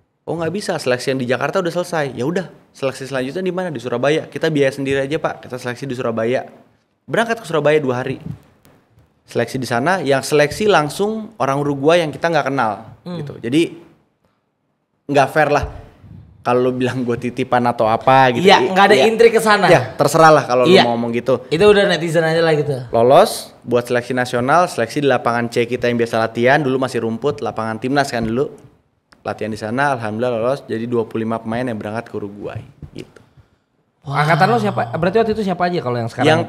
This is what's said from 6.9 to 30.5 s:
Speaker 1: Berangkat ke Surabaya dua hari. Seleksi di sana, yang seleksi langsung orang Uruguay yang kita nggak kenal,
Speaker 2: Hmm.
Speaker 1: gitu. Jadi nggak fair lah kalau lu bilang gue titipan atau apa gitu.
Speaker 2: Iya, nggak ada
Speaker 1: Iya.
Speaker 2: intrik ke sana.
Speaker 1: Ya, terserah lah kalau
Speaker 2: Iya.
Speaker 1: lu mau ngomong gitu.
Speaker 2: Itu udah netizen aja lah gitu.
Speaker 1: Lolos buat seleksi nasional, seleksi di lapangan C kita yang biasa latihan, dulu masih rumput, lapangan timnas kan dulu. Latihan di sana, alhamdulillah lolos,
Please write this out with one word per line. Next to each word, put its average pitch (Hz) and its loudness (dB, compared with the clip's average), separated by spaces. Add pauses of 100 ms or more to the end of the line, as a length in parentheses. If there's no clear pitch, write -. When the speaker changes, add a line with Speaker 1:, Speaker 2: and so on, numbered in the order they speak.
Speaker 1:
Berangkat 226 -4
ke - -18
Surabaya 151 2
dua 127 -2
hari. 135 -8 (1040)
Seleksi 120 -4
di 120 -6
sana, 143 0
yang 135 0
seleksi 151 2
langsung 196 -2
orang 135 0
Uruguay 143 2
yang 156 -4
kita 170 -2
nggak 147 0
kenal, 113 -4
Speaker 2:
Hmm. 175 -10
Speaker 1:
gitu. - -12
Jadi 143 0 (1400)
nggak 139 4
fair 147 2
lah 139 2 (720)
kalau 123 2
lu - -
bilang 123 -2
gue 120 -2
titipan 123 -2
atau 120 0
apa 131 4
gitu. 123 2
Speaker 2:
Iya, 185 6
nggak 196 4
ada - 6
Speaker 1:
Iya. - 4
Speaker 2:
intrik 226 6
ke 220 4
sana. 202 4
Speaker 1:
Ya, 139 4
terserah 160 6
lah 143 6
kalau 123 2
Speaker 2:
Iya. 180 6
Speaker 1:
lu 131 2
mau 120 0
ngomong 117 -4
gitu. 120 0
Speaker 2:
Itu 170 4
udah 202 6
netizen 170 0
aja 160 2
lah 165 2
gitu. 143 -2 (140)
Speaker 1:
Lolos 131 4 (100)
buat 120 0
seleksi 123 -2
nasional, 127 2
seleksi 120 -4
di 139 4
lapangan 117 0
C 120 0
kita 120 -2
yang 120 -2
biasa 117 -2
latihan, 117 2
dulu 131 0
masih 120 -4
rumput, 117 -4
lapangan 110 -6
timnas 135 -2
kan 117 -4
dulu. 117 -2 (720)
Latihan 107 -6
di 104 -8
sana, 131 -2
alhamdulillah 117 -4
lolos, 123 -2